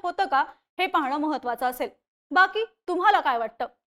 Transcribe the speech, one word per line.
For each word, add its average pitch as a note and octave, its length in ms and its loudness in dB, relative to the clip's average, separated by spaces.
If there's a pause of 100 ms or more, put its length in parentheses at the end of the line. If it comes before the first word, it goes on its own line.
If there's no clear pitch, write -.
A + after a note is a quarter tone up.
होतं F4+ 220 -2
का, C#4 180 2 (360)
हे F#4 80 2
पाहणं C#4+ 300 0
महत्त्वाचं C4 480 -2
असेल. B3 240 -4 (420)
बाकी F#4+ 320 4 (240)
तुम्हाला F4+ 320 4
काय C4 180 0
वाटतं? A3+ 280 -6 (220)